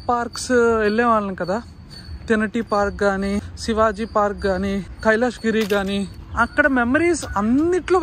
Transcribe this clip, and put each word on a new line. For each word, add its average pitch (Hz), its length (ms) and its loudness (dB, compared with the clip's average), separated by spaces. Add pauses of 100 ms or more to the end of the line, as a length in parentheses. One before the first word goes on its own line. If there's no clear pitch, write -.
పార్క్స్ 240 420 -2 (340)
వెళ్ళేవాళ్ళం 214 480 2 (100)
కదా, 185 160 -2 (680)
తెనటి 220 340 0 (120)
పార్క్ 202 340 0
కానీ, 196 260 0 (300)
శివాజీ 220 420 0 (140)
పార్క్ 202 200 0 (100)
కానీ, 196 260 -2 (280)
కైలాష్ 220 420 2
గిరి 220 260 2
కానీ, 202 260 0 (460)
అక్కడ 285 240 2 (100)
memories 294 440 2 (200)
అన్నిట్లో 320 600 2